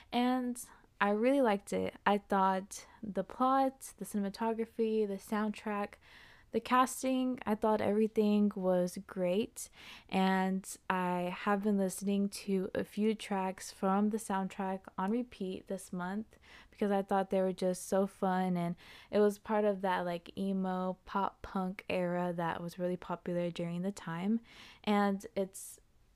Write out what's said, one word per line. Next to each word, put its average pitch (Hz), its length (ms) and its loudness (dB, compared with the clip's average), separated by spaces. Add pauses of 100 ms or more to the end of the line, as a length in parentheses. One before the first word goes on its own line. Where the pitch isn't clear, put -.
(120)
And 247 480 0 (400)
I 202 100 4
really 247 320 4
liked 202 320 2
it. 185 220 -2 (100)
I 202 140 4
thought 190 680 0 (160)
the 196 220 -4
plot, 262 720 0
the 196 80 -10
cinematography, 220 1000 0
the 196 100 -4
soundtrack, 208 800 -4 (560)
the 226 80 0
casting, 254 840 0
I 214 100 0
thought 214 260 2
everything 208 760 4
was 185 520 2
great. 185 640 -2 (400)
And 190 540 2 (260)
I 180 540 -2
have 202 200 0
been 208 140 0
listening 196 520 -2
to 190 460 -4
a 196 80 -2
few 214 320 -2
tracks 190 560 -6
from 202 380 2
the 220 80 -2
soundtrack 190 640 -4 (160)
on 190 140 -2
repeat 220 560 -6
this 190 260 -8
month 185 340 -6 (420)
because 202 220 -2
I 196 100 4
thought 196 280 0
they 190 120 4
were 185 120 2
just 185 340 -2
so 196 180 2
fun. 185 520 0
And 170 180 -2 (340)
it 202 100 2
was 208 180 4
part 214 280 0
of 196 160 2
that, 180 240 0
like, 175 320 -6
emo 185 680 -2
pop - 360 -2
punk 190 480 -6
era 180 460 0
that 170 260 -2
was 170 160 -8
really 180 200 -2
popular 175 520 -4
during 170 320 -4
the 190 100 -2
time. 196 500 -2 (420)
And 202 420 2 (100)
it's - 440 -6 (360)